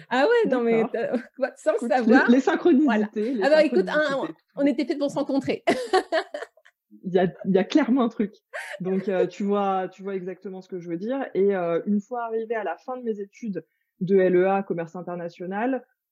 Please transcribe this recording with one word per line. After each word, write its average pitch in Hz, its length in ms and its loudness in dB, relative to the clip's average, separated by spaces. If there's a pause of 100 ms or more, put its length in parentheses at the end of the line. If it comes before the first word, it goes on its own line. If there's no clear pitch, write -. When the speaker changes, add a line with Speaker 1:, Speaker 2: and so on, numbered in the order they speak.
Speaker 1:
Ah 262 200 2
ouais, 453 220 2
non, 254 120 0
mais 226 220 2
Speaker 2:
D'accord. - 80 -6
Speaker 1:
t'as, 233 260 -4 (180)
quoi, 262 200 -2
sans 311 160 0
le - 60 0
Speaker 2:
Écoute, 233 120 -4
Speaker 1:
savoir. 262 380 6
Speaker 2:
les, 240 80 8
les 277 40 4
synchronicités, 320 440 4
Speaker 1:
Voilà. 214 320 0
Speaker 2:
les 220 260 -2
Speaker 1:
Ah 277 80 4
bah, 311 140 6
écoute, 311 240 0
Speaker 2:
synchronicités. 587 260 0 (160)
Speaker 1:
hein, 320 40 -16 (200)
on, 277 80 -2
on 285 40 4
était 285 180 0
fait 294 120 -4
pour 285 140 -2
se - 60 -8
rencontrer. 277 500 -2
<laughs> - 80 4 (1300)
Speaker 2:
Il 180 100 -8
y 185 60 4
a, 175 80 4 (180)
il 190 60 -2
y 185 80 4
a 196 60 4
clairement 269 400 2
un 240 40 0
truc. 214 280 -4 (440)
Donc, 190 280 -2
euh, 185 180 0
tu 185 160 -10
vois, 196 460 -2
tu 190 160 -16
vois 196 100 -8
exactement 185 480 -12
ce - 60 -20
que 190 100 -10
je 170 100 -12
veux 170 80 -6
dire. 233 380 -6
Et, 202 200 2
euh, 170 320 -2
une 208 140 2
fois 240 240 -8
arrivée 226 300 -4
à 220 80 -4
la 175 140 -6
fin 254 200 -12
de 254 60 -14
mes 220 180 -6
études 202 460 -10 (340)
de 190 160 2
L 185 200 4
E 180 120 4
A, 196 140 2
commerce 165 320 -6
international, 180 880 -6 (280)